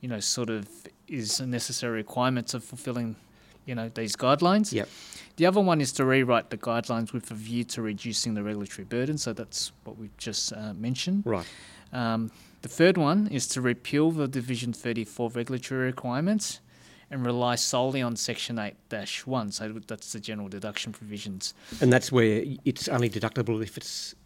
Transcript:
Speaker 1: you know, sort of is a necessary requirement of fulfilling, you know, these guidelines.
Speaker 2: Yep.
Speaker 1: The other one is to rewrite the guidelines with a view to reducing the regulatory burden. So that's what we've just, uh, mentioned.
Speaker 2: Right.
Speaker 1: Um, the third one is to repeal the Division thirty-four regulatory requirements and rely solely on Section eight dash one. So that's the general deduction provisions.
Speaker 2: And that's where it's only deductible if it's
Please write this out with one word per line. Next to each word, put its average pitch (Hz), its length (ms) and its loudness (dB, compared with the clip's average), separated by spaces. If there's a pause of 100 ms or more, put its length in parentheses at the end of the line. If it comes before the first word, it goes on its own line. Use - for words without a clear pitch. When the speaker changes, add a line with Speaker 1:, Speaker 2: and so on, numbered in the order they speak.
Speaker 1:
you 127 80 -8
know, 113 120 -4
sort 113 300 0
of 104 180 -4 (400)
is 113 320 -4
a 131 60 -6
necessary 120 500 -2
requirement 123 580 0
of 120 100 -6
fulfilling, 120 520 -6 (500)
you 131 80 -8
know, 113 200 -4
these 110 220 -2
guidelines. 175 560 4
Speaker 2:
Yep. 104 160 0 (480)
Speaker 1:
The 165 100 6
other 185 140 6
one 175 200 6
is 131 120 0
to 139 120 2
rewrite 131 460 6
the 117 60 -6
guidelines 117 560 -2
with 117 180 -6
a 117 40 -10
view 113 300 -4
to 120 180 -6
reducing 110 520 -2
the 104 80 -2
regulatory 104 420 -6
burden. 127 340 0
So 120 140 -4
that's - 380 -6 (140)
what 110 140 -14
we've 107 180 -14
just, - 360 -4
uh, 107 220 -8
mentioned. 131 520 0
Speaker 2:
Right. 95 200 0 (460)
Speaker 1:
Um, 113 380 0 (320)
the - 60 -8
third 180 300 6
one 180 300 4
is 131 200 -2
to - 120 -2
repeal 127 500 2
the 151 160 0
Division 123 460 -4
thirty-four 117 580 -4
regulatory 127 560 -4
requirements 135 760 -2 (500)
and 131 140 -2
rely 123 300 4
solely 131 480 2
on 120 140 -2
Section 117 420 -4
eight 104 160 -6 (140)
dash 101 380 -8
one. 120 260 -2
So 110 160 -6 (180)
that's - 260 -10
the 113 80 -8
general 104 280 -8
deduction 101 440 -8
provisions. 104 640 -10 (260)
Speaker 2:
And 127 120 8
that's 123 180 4
where 113 320 6 (220)
it's - 240 0
only 120 200 2
deductible 110 540 -2
if - 140 -8
it's - 500 -10